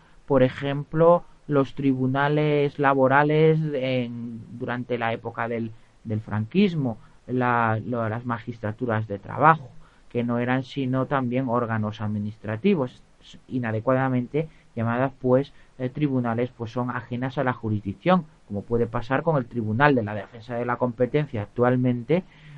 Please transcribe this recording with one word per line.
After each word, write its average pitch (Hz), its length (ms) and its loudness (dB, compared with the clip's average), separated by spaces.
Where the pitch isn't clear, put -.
por 135 180 4
ejemplo, 147 800 2
los 139 280 2
tribunales 143 1040 2
laborales 147 800 4
en, 120 680 -4
durante 123 380 -4
la 117 160 -2
época 117 340 -6
del, 113 240 -4
del 110 180 -4
franquismo, 127 760 0
la, 120 580 2
lo, 120 220 -2
las 120 180 -6
magistraturas 113 840 -4
de 101 120 -6
trabajo, 135 500 2
que 120 140 -2
no 120 160 -2
eran 127 240 0
sino 131 440 -2
también 131 420 -2
órganos 110 520 -2
administrativos, 110 1000 -2
inadecuadamente 127 1000 -2
llamadas, 117 440 0
pues, 127 320 2
eh, 127 120 -4
tribunales, 123 640 -2
pues, 113 160 -10
son 123 200 -4
ajenas 123 460 -6
a 135 60 0
la 127 100 0
jurisdicción, 110 720 0
como 101 140 -6
puede 117 260 0
pasar 120 360 -2
con 165 120 0
el 127 100 0
Tribunal 117 500 2
de 117 80 0
la 104 120 -6
Defensa 110 400 -10
de 120 100 -4
la 120 120 -4
Competencia 123 640 -2
actualmente 123 840 2